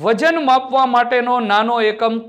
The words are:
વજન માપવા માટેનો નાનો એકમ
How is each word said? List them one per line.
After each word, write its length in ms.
વજન 480
માપવા 480
માટેનો 420
નાનો 420
એકમ 340